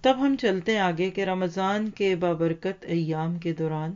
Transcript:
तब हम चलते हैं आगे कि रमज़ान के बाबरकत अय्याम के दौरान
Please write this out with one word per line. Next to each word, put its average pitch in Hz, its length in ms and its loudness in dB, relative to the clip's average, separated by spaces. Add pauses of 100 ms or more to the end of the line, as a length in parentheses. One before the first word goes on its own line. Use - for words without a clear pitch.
तब 262 140 6
हम 277 200 4
चलते 196 340 0
हैं 214 100 2
आगे 180 280 0
कि 196 140 -2
रमज़ान 190 680 0
के 196 260 0
बाबरकत 165 680 -2
अय्याम 165 520 -2
के 165 160 -4
दौरान 156 420 -4